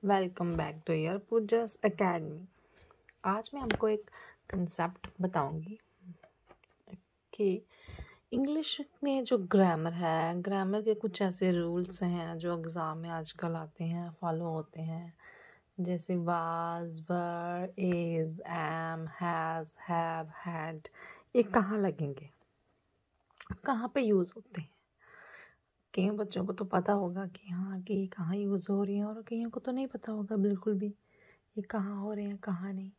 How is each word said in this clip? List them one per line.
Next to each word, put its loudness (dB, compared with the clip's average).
Welcome 2
back -2
to 2
your 0
Pooja's 2
Academy। 0
आज 0
मैं -6
आपको 2
एक 0
concept -2
बताऊंगी -2
कि 4
English 0
में 2
जो 4
grammar 6
है, 2
grammar 0
के 4
कुछ 0
ऐसे 4
rules 0
हैं -2
जो 0
exam -4
में -6
आजकल -4
आते -6
हैं, -2
फॉलो 0
होते -6
हैं, -6
जैसे 0
was, 0
were, -2
is, 0
am, -2
has, -2
have, 0
had, -6
ये 8
कहाँ 4
लगेंगे, 0
कहाँ 0
पे 2
यूज़ 4
होते -10
हैं। -12
कई 4
बच्चों -2
को -2
तो -2
पता 4
होगा 0
कि -12
हाँ, -4
कि -4
ये 0
कहाँ -2
यूज़ 0
हो 2
रही -2
हैं 0
और -8
कईयों -2
को -6
तो -4
नहीं -2
पता -6
होगा -2
बिल्कुल 4
भी 0
ये -12
कहाँ -4
हो -4
रहे -4
हैं, -6
कहाँ -4
नहीं। -8